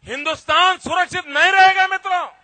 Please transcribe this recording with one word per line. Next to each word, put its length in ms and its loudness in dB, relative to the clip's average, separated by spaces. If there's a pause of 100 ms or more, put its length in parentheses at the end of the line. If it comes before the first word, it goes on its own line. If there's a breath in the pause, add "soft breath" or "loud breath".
हिंदुस्तान 720 -2
सुरक्षित 480 -6
नहीं 260 0
रहेगा 340 4
मित्रों। 440 -6 (140)